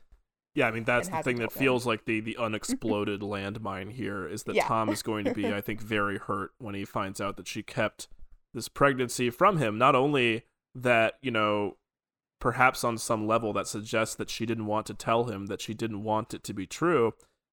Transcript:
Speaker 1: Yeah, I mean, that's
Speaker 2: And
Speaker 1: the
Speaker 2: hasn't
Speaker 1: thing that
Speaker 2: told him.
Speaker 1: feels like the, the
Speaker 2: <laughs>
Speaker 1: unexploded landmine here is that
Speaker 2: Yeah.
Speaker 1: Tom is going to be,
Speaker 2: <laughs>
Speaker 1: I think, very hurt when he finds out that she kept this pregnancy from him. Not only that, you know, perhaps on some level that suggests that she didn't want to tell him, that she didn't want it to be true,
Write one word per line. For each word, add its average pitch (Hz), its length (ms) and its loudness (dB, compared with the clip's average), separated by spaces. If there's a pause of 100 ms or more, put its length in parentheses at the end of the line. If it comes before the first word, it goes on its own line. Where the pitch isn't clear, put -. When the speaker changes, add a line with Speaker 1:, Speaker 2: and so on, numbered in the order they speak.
(540)
Speaker 1:
Yeah, 135 120 2
I 113 60 0
mean, 113 100 -6
that's 120 240 2
Speaker 2:
And 185 60 -8
Speaker 1:
the 165 40 -4
Speaker 2:
hasn't 156 80 -4
Speaker 1:
thing 123 140 0
that 113 140 -2
Speaker 2:
told - 20 -12
him. - 60 -8
Speaker 1:
feels 127 260 4
like 113 200 0
the, 110 140 0
the 113 160 -6
Speaker 2:
<laughs> - 20 -8
Speaker 1:
unexploded 107 840 -2
landmine 101 720 -6
here 101 340 -6
is 101 180 -8
that - 100 -4
Speaker 2:
Yeah. 139 100 4
Speaker 1:
Tom 113 260 2
is 104 100 -4
going 107 240 -4
to 101 60 0
be, 101 160 -2
Speaker 2:
<laughs> 110 60 -2
Speaker 1:
I 101 80 -2
think, 104 200 -6
very 101 380 0
hurt 98 400 -4
when 104 160 -10
he 98 100 -6
finds 98 360 -6
out 101 160 -4
that 90 100 -14
she 110 160 -8
kept - 460 -4 (440)
this 117 160 -8
pregnancy 127 640 2
from 180 280 4
him. 110 200 2
Not 135 160 8
only 127 520 4 (280)
that, 120 480 4
you 131 80 -2
know, 104 460 2 (640)
perhaps 127 420 4
on 117 160 0
some 107 300 0
level 110 240 2
that 98 160 0
suggests 110 480 -2
that 110 120 -6
she - 160 -6
didn't 113 220 -2
want 107 200 -2
to 101 80 -10
tell 117 320 2
him, 101 200 -6
that 98 140 -6
she - 120 -8
didn't 110 300 -4
want 107 320 -2
it - 80 -12
to 107 100 -8
be 98 140 -6
true, 135 480 2 (380)